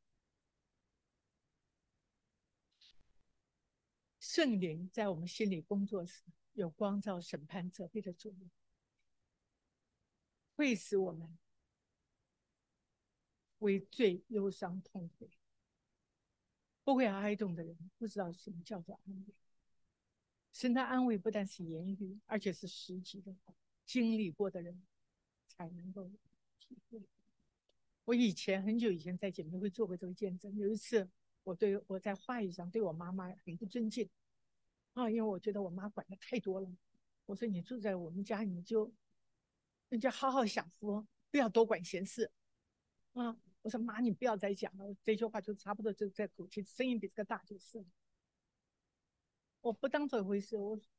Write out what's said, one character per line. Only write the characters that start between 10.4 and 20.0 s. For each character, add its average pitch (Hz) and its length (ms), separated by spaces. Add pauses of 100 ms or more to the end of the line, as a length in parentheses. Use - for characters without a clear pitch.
会 269 200
使 - 200
我 185 160
们 165 280 (2250)
为 196 200
罪 196 480
忧 202 240
伤 185 320
痛 170 340
悔。 - 100 (1600)
不 277 120
会 254 120
哀 202 280
痛 190 200
的 165 80
人， 170 120 (220)
不 233 100
知 202 120
道 175 120
什 180 200
么 170 120
叫 196 160
做 170 140 (120)
安 190 220
慰。 202 60 (1200)